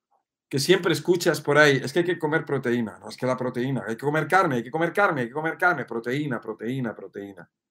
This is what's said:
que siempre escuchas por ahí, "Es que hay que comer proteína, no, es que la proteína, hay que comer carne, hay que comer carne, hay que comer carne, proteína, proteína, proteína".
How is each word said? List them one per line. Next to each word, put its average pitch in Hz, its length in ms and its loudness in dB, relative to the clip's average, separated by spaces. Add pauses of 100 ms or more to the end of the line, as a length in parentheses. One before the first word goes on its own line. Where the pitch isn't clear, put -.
(540)
que 139 60 0
siempre 175 340 2
escuchas 160 480 2
por 147 160 2
ahí, 143 260 6
"Es 135 80 -6
que 175 100 2
hay 160 40 -2
que 175 140 -2
comer 156 260 -2
proteína, 120 540 -2
no, 104 100 -16
es - 80 -16
que - 80 -4
la 127 100 0
proteína, 123 520 -4
hay 113 80 -6
que 135 100 -8
comer 147 220 0
carne, 180 300 4
hay 113 60 -2
que 123 60 -14
comer 165 240 -2
carne, 185 280 2
hay 117 60 -2
que 120 60 -14
comer 156 240 -4
carne, 175 260 2
proteína, 120 560 -4
proteína, 110 560 -6
proteína". 98 540 -14 (220)